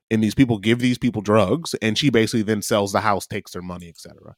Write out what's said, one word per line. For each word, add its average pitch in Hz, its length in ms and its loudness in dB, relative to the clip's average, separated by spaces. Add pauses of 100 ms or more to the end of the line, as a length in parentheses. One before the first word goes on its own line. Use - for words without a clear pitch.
(100)
and 110 120 2
these 104 120 0
people 120 240 2
give 113 220 2
these 123 180 0
people 107 240 -2
drugs, 107 580 2
and 110 160 0
she - 140 2
basically 113 320 2
then 104 200 -2
sells 101 300 -2
the 101 80 0
house, 101 260 0
takes - 260 -10
their 90 100 -12
money, 90 260 -12
et 82 100 -20
cetera. 78 400 -20